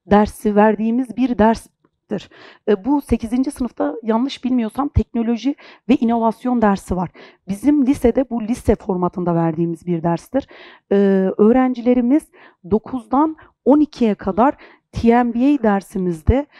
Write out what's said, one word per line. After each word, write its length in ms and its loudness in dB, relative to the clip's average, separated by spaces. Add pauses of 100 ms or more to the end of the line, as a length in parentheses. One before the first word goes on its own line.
dersi 500 0
verdiğimiz 640 0
bir 200 -2
derstir. 920 -4 (380)
E, 180 -2
bu 160 0
sekizinci 500 -4
sınıfta 520 -6
yanlış 400 -4
bilmiyorsam 460 -4
teknoloji 680 -2 (340)
ve 60 6
inovasyon 680 -2
dersi 340 0
var. 140 -6 (380)
Bizim 380 0
lisede 440 0
bu 140 -6
lise 320 -2
formatında 600 -4
verdiğimiz 500 -2
bir 180 -4
derstir. 440 -4 (440)
E, 40 2 (420)
öğrencilerimiz 840 2 (480)
dokuzdan 640 -2 (300)
on 140 6
ikiye 360 0
kadar 400 0 (360)
T 320 2
M 100 -2
B 60 -4
A 240 2
dersimizde, 840 0 (140)